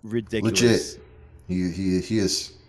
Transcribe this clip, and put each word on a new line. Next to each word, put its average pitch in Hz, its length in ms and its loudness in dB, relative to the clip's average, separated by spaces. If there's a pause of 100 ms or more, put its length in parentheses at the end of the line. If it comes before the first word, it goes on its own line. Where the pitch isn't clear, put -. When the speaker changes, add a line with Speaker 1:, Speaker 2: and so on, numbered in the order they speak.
Speaker 1:
ridiculous. 113 600 -2
Speaker 2:
Legit. 113 380 2 (460)
He, 90 240 -2
he, 92 320 0
he 110 160 -2
is, - 360 -2 (140)